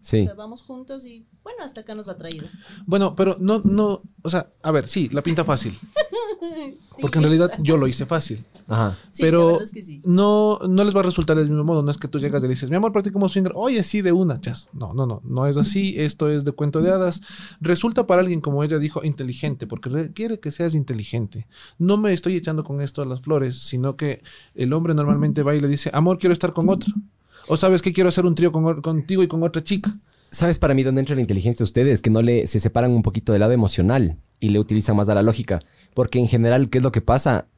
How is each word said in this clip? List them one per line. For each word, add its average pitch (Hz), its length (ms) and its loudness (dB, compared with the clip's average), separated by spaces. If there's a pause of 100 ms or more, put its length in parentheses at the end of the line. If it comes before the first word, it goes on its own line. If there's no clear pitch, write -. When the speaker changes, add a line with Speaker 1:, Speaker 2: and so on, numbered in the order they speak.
Speaker 1:
Sí. 110 180 0
Speaker 2:
O 101 40 2
sea, 196 100 -4
vamos 220 280 -18
juntos 262 440 -18
y, 233 200 -20 (160)
bueno, 440 220 -18
hasta 226 160 -18
acá 220 140 -16
nos 214 140 -14
ha 180 100 -12
traído. 160 280 -12 (380)
Speaker 3:
Bueno, 185 320 2
pero 190 240 2
no, 208 240 2
no, 202 380 2 (200)
o 160 80 -4
sea, 175 200 -2 (120)
a 156 80 -2
ver, 147 160 2
sí, 160 240 -2
la 143 120 -2
pinta 165 220 0
fácil. 135 380 -2
Speaker 2:
<laughs> - 40 -20 (520)
Sí. 320 640 -12
Speaker 3:
Porque 147 160 0
en 151 60 4
realidad 160 360 4
yo 156 160 2
lo 139 120 2
hice 131 180 -4
fácil. 135 380 -6 (240)
Speaker 1:
Ajá. 107 280 0 (160)
Speaker 2:
Sí, - 100 -4
Speaker 3:
Pero 160 180 4
Speaker 2:
la 170 60 6
verdad 170 180 4
es - 80 -12
que 214 100 -14
sí. 151 220 -18
Speaker 3:
no, 208 640 4
no 185 180 4
les 202 120 0
va 196 40 4
a - 20 2
resultar 165 340 2
del 151 120 2
mismo 151 160 0
modo. 160 180 2
No 143 80 0
es 143 80 -4
que 139 100 -8
tú 147 100 -4
llegas 139 240 -2
y 131 40 -2
le 127 40 0
dices, 127 200 -4
"Mi 165 60 0
amor, 214 160 0
practicamos 196 400 0
swinger". 190 220 0
"Oye, 226 280 0
sí, 208 180 -2
de 180 120 2
una, 170 280 2
chas". - 320 -10
No, 110 220 -10
no, 131 120 -2
no. 113 180 -6
No 127 220 -2
es 143 120 0
así. 196 400 0
Esto 151 320 -2
es 147 140 -2
de 143 80 -2
cuento 147 300 -2
de 180 80 2
hadas. 185 300 0 (400)
Resulta 196 460 0
para 180 160 4
alguien, 175 180 0
como 143 240 -2
ella 151 140 0
dijo, 147 260 -4
inteligente, 131 640 -6
porque 113 240 -10
requiere 202 500 -6
que 143 120 -10
seas 165 220 -2
inteligente. 117 720 -4 (320)
No 196 200 2
me 214 160 2
estoy 175 220 -2
echando 160 280 -4
con 143 160 -6
esto 143 220 -6
a 135 40 -4
las 127 140 -8
flores, 131 380 -2
sino 131 380 -4
que 147 260 -6 (320)
el 127 180 -2
hombre 165 220 0
normalmente 147 480 0
va 143 120 2
y 151 60 0
le 143 80 0
dice, 143 240 -2
"Amor, 170 260 2
quiero 180 140 2
estar 170 220 0
con 170 160 0
otra". 196 220 -2 (560)
O, 165 100 2
"¿Sabes 185 240 4
qué? 190 100 0
Quiero 180 160 2
hacer 175 160 2
un 175 100 4
trío 165 180 2
con 160 120 0
o-, 160 180 0
contigo 160 400 0
y 175 60 2
con 160 140 -2
otra 165 200 -2
chica". 202 320 -2 (360)
Speaker 1:
¿Sabes 170 280 2
para 143 160 2
mí 135 80 4
dónde 131 180 2
entra 135 140 -2
la 131 60 0
inteligencia 110 380 0
de 117 60 0
ustedes? 123 380 2
Que 113 80 2
no 110 120 4
le, 120 240 4
se - 140 -2
separan 120 300 2
un 117 120 4
poquito 107 300 -2
del 101 80 4
lado 110 120 4
emocional 104 640 2 (220)
y 110 100 -2
le 104 80 4
utilizan 107 380 0
más 101 120 2
a 107 60 2
la 101 80 4
lógica. 107 380 0 (340)
Porque 123 240 0
en 120 100 2
general, 120 400 2
¿qué - 80 -2
es 127 80 4
lo 127 80 2
que 110 80 2
pasa? 123 460 0 (120)